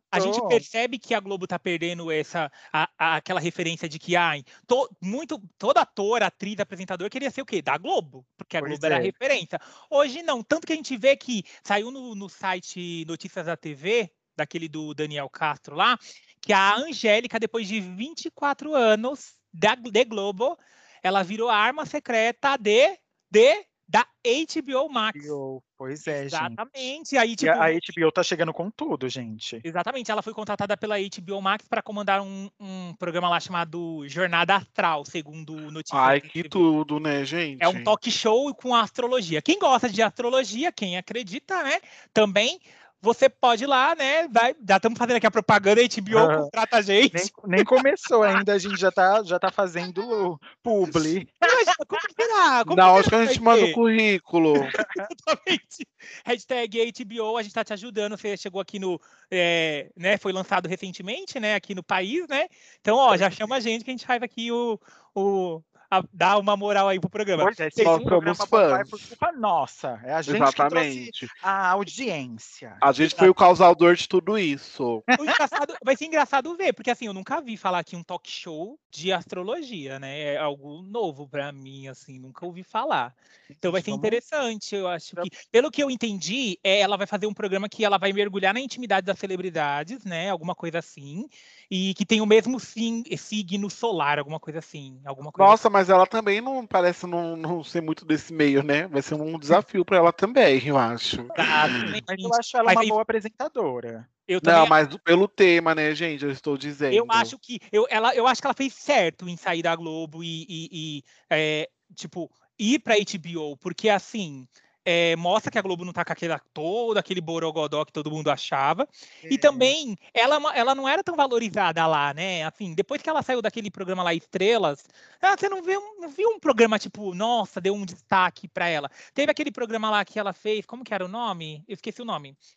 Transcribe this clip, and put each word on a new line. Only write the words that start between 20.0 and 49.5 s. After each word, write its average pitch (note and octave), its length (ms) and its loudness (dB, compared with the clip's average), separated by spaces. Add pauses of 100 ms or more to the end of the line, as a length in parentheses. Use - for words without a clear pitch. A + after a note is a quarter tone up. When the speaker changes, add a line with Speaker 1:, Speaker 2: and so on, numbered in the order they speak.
Speaker 1:
Globo, G#3+ 520 -4 (460)
ela F#3+ 180 2
virou A3 280 -4
a A3+ 60 2
arma A#3 300 0
secreta A#3 720 0
de, A#3+ 400 4 (320)
de, C4+ 360 6 (220)
da G#3+ 180 2 (200)
H D4+ 360 -2
B C4 140 -6
O C#4 120 0
Max. A3 320 -4
Speaker 2:
H D3 80 -16
B D3+ 40 -10
O, C3+ 320 -10 (140)
pois C3+ 300 -12
é, D3 160 -4
gente. C#3 120 -8
Speaker 1:
Exatamente, B3+ 800 -8
aí, A#3 120 4
Speaker 2:
E A#3 40 -6
a, - 20 -10
Speaker 1:
tipo D#3+ 160 2
Speaker 2:
a E3 140 4
H D#3+ 140 2 (160)
B E3 100 2
O D#3 60 4
tá F#3 120 0
chegando E3 300 -2
com F3 160 -8
tudo, F3+ 400 -6
gente. A#2 540 -12
Speaker 1:
Exatamente, F3+ 480 -6
ela G#3+ 100 -2
foi A3 120 -10
contratada G#3 440 -4
pela G#3+ 180 -6
H G3 260 -6
B F3 120 -12
O G3 80 -8
Max G3 260 -2
pra A3 140 -4
comandar G3+ 400 -2
um, G3 280 -12 (100)
um F#3 400 -14
programa F3 280 -2
lá E3+ 120 2
chamado E3 680 -8
Jornada E3+ 480 0
Astral, E3+ 500 -2
segundo D#3 480 -12 (180)
Notícias D3+ 280 -4
Speaker 3:
Ai, C3+ 220 4
Speaker 1:
da D3+ 60 -14
Speaker 3:
que - 60 -18
Speaker 1:
T E3 100 -6
V. D#3 60 -16
Speaker 3:
tudo, D3+ 500 2
né, C#3+ 260 -2
gente? D3 380 -6
Speaker 1:
É E3+ 40 6
um F#3 160 0
talk G#3+ 280 0
show B3 420 0
com B3+ 220 -2
astrologia. A3+ 680 0
Quem E4+ 160 0
gosta C4 320 2
de G3+ 140 -2
astrologia, A#3+ 680 -2
quem F3+ 260 -8
acredita, A#3+ 640 -8
né, D4 160 -2 (340)
também, G#3 460 2 (420)
você A#3 280 4
pode A#3 340 2
ir C#4 40 -2
lá, C#4 280 2
né, D#4 320 0
vai, A#3 260 4 (140)
já G3 100 6
tamo A3+ 200 0
fazendo A#3+ 180 0
aqui A3+ 100 2
a A3 60 4
propaganda, G#3 500 4
H A#3 200 0
B G3+ 140 0
O G3+ 120 8
Speaker 2:
<laughs> D3+ 240 0
Speaker 1:
contrata A3+ 260 0
a G#3+ 40 4
gente. G3+ 320 4
Speaker 2:
Nem, F#3 160 -2 (180)
nem F3+ 160 4
começou C4 600 4
ainda, G3 300 4
a G3+ 40 4
gente G3 200 -6
já F#3 140 2
tá, G3 320 4
já F3 160 -2
tá F#3+ 100 0
fazendo F#3 880 -2 (240)